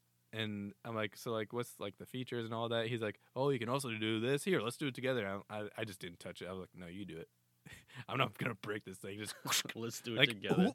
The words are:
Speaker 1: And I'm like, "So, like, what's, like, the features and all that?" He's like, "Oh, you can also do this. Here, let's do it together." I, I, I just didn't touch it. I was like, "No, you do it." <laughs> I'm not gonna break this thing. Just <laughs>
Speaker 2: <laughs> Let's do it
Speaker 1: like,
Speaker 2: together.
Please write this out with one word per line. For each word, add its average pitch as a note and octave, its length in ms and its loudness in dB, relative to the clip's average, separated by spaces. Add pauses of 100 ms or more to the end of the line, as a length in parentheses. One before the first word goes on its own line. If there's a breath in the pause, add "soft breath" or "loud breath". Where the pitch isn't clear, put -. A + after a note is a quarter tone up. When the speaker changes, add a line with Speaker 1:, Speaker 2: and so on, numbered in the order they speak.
(340)
Speaker 1:
And G#2 400 -2 (100)
I'm A#2 100 -6
like, G#2+ 220 0
"So, - 160 -4
like, A2 220 0
what's, A#2+ 260 -2
like, G2+ 200 -6
the F#2 60 -10
features B2 380 -4
and A2+ 100 -4
all A#2 140 0
that?" A#2 200 2
He's A#2 140 -2
like, G#2 200 -2 (120 soft breath)
"Oh, C3+ 160 4
you A2+ 100 4
can A2 100 -2
also C3+ 220 0
do A2 280 2
this. C3+ 240 2
Here, F3+ 160 6
let's A2+ 160 0
do D3+ 120 -2
it B2+ 60 0
together." A#2 560 2
I, G#2+ 80 -6
I, G#2+ 60 -4 (140)
I A2 80 -2
just G2 160 -10
didn't E2+ 180 -10
touch F#2 220 -10
it. F2 80 -6
I - 20 -4
was F#2+ 80 -4
like, F2 160 -10
"No, F2+ 120 -10
you F#2+ 180 -8
do E2 120 -10
it." D#2+ 120 -10 (360)
<laughs> - 440 -16
I'm B2+ 80 0
not B2+ 200 2
gonna - 180 0
break G#2+ 300 -4
this F#2+ 120 -10
thing. G2+ 220 -8
Just G#2 160 -4 (100)
<laughs> - 200 2
Speaker 2:
<laughs> - 100 -8
Let's A#2 260 -4
do A#2+ 140 -2
it - 20 4
Speaker 1:
like, C#3 120 10
Speaker 2:
together. A#2+ 460 4